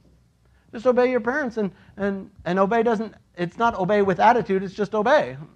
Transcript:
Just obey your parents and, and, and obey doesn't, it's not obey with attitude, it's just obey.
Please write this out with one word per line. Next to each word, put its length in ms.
Just 140
obey 240
your 100
parents 360
and, 140
and, 340
and 140
obey 240
doesn't, 320
it's 220
not 180
obey 260
with 180
attitude, 420
it's 120
just 200
obey. 420